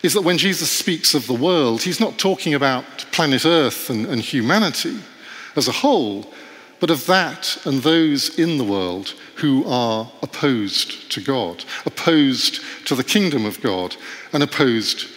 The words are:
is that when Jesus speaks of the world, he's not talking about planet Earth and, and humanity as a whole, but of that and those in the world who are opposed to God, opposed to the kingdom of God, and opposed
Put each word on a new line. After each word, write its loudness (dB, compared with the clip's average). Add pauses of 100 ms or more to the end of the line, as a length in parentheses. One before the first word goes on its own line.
is 0
that 2
when 4
Jesus 0
speaks 0
of 0
the 0
world, 2
he's -4
not 0
talking 0
about 0 (260)
planet 2
Earth 2
and, -2
and -4
humanity 0 (580)
as 2
a -2
whole, 0 (480)
but 0
of 2
that 0
and 0
those 2
in 2
the 0
world -2 (220)
who 2
are 0 (140)
opposed -2
to -6
God, -4 (220)
opposed 2 (240)
to 0
the -2
kingdom 2
of -6
God, -2 (380)
and 2
opposed 0